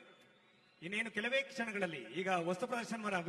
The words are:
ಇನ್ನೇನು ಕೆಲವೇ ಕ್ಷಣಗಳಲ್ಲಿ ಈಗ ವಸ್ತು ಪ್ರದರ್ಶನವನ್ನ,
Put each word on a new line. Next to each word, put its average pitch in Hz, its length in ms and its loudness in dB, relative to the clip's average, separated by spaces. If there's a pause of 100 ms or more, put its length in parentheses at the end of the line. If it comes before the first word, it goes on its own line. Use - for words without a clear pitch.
(840)
ಇನ್ನೇನು 214 320 0
ಕೆಲವೇ 240 220 2 (100)
ಕ್ಷಣಗಳಲ್ಲಿ 196 520 0 (200)
ಈಗ 185 80 0 (200)
ವಸ್ತು 180 220 2
ಪ್ರದರ್ಶನವನ್ನ, 226 580 0